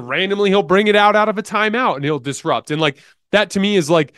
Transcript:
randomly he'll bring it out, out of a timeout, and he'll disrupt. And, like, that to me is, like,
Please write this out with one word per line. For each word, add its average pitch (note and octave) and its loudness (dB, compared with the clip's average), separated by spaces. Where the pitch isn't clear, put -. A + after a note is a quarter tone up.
randomly F#3+ -2
he'll G3+ 2
bring F#3 2
it G#3 2
out, G#3 4
out G#3+ 2
of G3+ -4
a - -6
timeout, G#3+ -2
and C#3 -8
he'll D3 -2
disrupt. C3 -4
And, D3+ -2
like, D#3 0
that G3+ 2
to G3+ -4
me G3+ 0
is, D#3+ 0
like, D#3+ 2